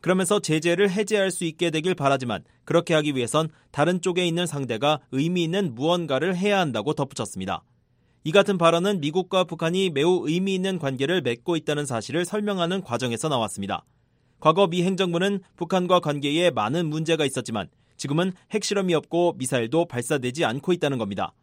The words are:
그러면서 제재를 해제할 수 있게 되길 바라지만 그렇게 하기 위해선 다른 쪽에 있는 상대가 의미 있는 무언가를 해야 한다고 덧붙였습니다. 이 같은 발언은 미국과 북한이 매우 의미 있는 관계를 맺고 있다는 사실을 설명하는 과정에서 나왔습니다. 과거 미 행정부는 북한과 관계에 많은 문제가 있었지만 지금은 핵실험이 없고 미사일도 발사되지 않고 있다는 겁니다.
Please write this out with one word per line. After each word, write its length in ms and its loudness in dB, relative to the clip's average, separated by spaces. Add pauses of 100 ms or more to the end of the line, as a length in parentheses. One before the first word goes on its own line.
그러면서 400 2
제재를 480 2
해제할 420 0
수 140 -6
있게 260 -2
되길 240 0
바라지만 480 0 (220)
그렇게 280 2
하기 220 2
위해선 320 0 (240)
다른 300 0
쪽에 240 0
있는 200 0
상대가 540 -2 (140)
의미 300 0
있는 300 0
무언가를 640 0
해야 240 2
한다고 340 -2
덧붙였습니다. 720 -6 (600)
이 80 -4
같은 240 4
발언은 420 2
미국과 460 0
북한이 460 -2
매우 360 2
의미 280 0
있는 220 -2
관계를 440 -2
맺고 340 -2
있다는 300 -2
사실을 400 -4
설명하는 560 -2
과정에서 480 -4
나왔습니다. 560 -4 (560)
과거 260 6
미 160 0
행정부는 560 0 (160)
북한과 460 2
관계에 500 2
많은 360 0
문제가 360 0
있었지만 460 -2 (260)
지금은 380 0 (180)
핵실험이 440 0
없고 420 2
미사일도 480 0
발사되지 580 -2
않고 300 0
있다는 240 0
겁니다. 340 -4 (120)